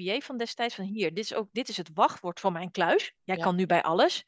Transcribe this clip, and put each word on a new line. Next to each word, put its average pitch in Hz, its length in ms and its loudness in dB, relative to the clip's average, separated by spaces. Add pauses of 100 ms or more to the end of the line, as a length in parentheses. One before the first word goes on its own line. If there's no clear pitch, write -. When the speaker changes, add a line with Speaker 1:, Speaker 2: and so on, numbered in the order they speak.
Speaker 1:
A 214 120 0
van 269 160 -12
destijds, 233 380 -4
van: 196 100 -8
"Hier, 196 300 -2
dit 214 100 -4
is - 100 -8
ook, 208 180 -4
dit 254 160 -6
is 220 80 -8
het 165 180 -8
wachtwoord 196 460 0
van 190 120 2
mijn 175 180 -6
kluis. 196 420 2 (120)
Jij 185 120 -2
Speaker 2:
Ja. 165 60 -6
Speaker 1:
kan 180 140 2
nu 185 100 2
bij 170 160 6
alles." 214 460 2